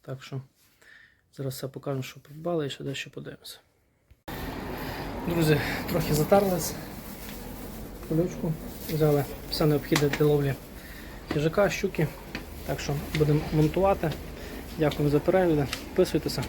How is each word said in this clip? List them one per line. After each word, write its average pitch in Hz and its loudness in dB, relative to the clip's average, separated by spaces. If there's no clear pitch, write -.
Так 135 -12
що 135 -8
зараз 135 -4
все - -6
покажемо, 135 -4
що - -12
придбали, 160 -2
і 131 -4
ще - -10
дещо 139 -6
подивимося. - -14
Друзі, 156 4
трохи 165 2
затарлись. 185 4
Колючку. 165 0
Взяли 147 4
все - 2
необхідне 147 4
для 147 2
ловлі 143 4
хижака, 160 4
щуки. 175 0
Так 143 -2
що 143 -2
будемо 151 6
монтувати. 170 4
Дякую 147 2
за 147 6
перегляд. 156 4
Підписуйтеся. - 0